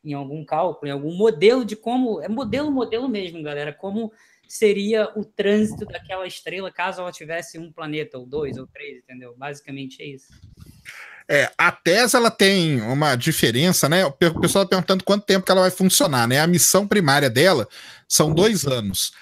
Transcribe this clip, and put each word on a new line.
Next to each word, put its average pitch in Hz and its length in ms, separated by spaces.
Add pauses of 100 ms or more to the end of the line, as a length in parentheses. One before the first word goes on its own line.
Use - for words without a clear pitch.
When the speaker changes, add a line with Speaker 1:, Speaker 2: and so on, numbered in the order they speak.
Speaker 1:
Em 151 80
algum 143 320
cálculo, 156 440
em 139 40
algum 147 240
modelo 220 480
de 208 100
como, 233 460
é 151 80
modelo, 254 420
modelo 240 380
mesmo, 180 340
galera, 147 300
como 208 400 (360)
seria 214 680
o 208 80
trânsito 214 600
daquela 190 420
estrela 180 440
caso 180 300
ela 175 100
tivesse 165 480
um 165 140
planeta, 151 440
ou 127 80
dois, 135 320
ou 127 120
três, 143 300
entendeu? 127 380
Basicamente 135 640
é 156 60
isso. 135 220 (1000)
Speaker 2:
É, 143 300
a 170 140
tesa, 220 460
ela 233 120
tem 180 520
uma 135 340
diferença, 143 720
né? 180 180
O 139 60
pe-, - 140
o 170 140
pessoal 196 240
tá 185 60
perguntando 185 320
quanto 202 240
tempo 190 180
que - 60
ela 185 120
vai 185 100
funcionar, 160 560
né? 131 120
A 156 60
missão 180 400
primária 147 420
dela 131 380 (400)
são 156 260
dois 190 320
anos. 113 580